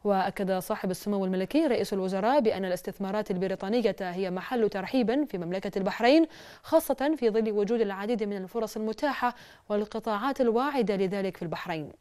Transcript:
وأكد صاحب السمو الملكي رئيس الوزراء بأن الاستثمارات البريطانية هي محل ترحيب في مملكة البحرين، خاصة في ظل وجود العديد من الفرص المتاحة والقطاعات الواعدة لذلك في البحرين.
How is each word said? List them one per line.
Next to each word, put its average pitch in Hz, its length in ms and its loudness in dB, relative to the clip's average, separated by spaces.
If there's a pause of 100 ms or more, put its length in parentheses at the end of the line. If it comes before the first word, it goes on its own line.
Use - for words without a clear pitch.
وأكد 190 480 0
صاحب 185 400 -2
السمو 196 340 -2
الملكي 185 420 2
رئيس 214 260 0
الوزراء 196 460 2
بأن 190 260 2
الاستثمارات 196 640 -4
البريطانية 190 680 0
هي 180 300 -4
محل 208 380 0
ترحيب 240 600 0
في 190 80 -6
مملكة 185 400 -4
البحرين، 240 480 4 (380)
خاصة 302 540 2
في 233 120 2
ظل 220 220 2
وجود 208 300 2
العديد 202 420 -2
من 202 140 -4
الفرص 208 400 -6
المتاحة 240 580 -2 (340)
والقطاعات 214 720 -2
الواعدة 240 540 2
لذلك 190 420 -2
في - 60 -8
البحرين. 156 460 -6 (120)